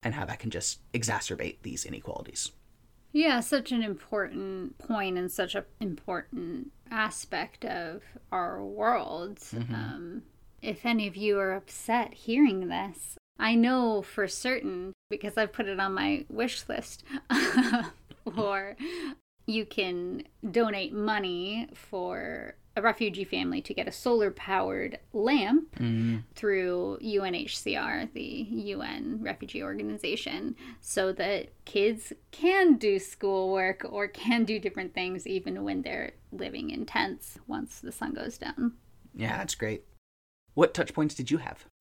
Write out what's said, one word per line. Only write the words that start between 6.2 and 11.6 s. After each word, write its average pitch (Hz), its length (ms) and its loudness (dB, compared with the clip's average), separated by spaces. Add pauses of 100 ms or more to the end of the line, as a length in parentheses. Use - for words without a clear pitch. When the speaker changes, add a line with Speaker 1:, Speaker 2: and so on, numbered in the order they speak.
Speaker 2:
aspect 214 760 -4
of 175 380 -6 (300)
our 185 320 -2
world. 202 760 0
Speaker 1:
Mm-hmm. 117 380 -6
Speaker 2:
Um, 170 460 -8 (400)
if - 240 -6
any 226 220 2
of 190 100 -8
you 208 220 4
are 190 140 2
upset 226 600 -2